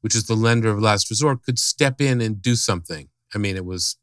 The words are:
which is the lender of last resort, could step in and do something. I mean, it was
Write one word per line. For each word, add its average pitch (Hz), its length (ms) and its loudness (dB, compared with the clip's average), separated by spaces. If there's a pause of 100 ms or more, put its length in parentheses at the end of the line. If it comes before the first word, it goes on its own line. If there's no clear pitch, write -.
which 110 140 -2
is 113 100 0
the 113 100 0
lender 113 340 4
of 104 100 0
last 104 300 2
resort, 127 340 0
could 127 160 -2
step - 400 0
in 131 220 2
and 107 200 -4
do 123 140 2
something. 85 540 -4 (240)
I 104 40 -4
mean, 101 200 -2
it 92 80 -6
was 90 380 -6